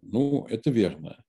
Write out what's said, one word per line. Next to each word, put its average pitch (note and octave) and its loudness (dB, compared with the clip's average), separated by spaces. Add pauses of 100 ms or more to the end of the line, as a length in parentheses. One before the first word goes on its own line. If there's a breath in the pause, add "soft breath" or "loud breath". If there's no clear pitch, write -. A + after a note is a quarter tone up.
Ну, C#3 0
это A#2 -2
верно. E2+ 0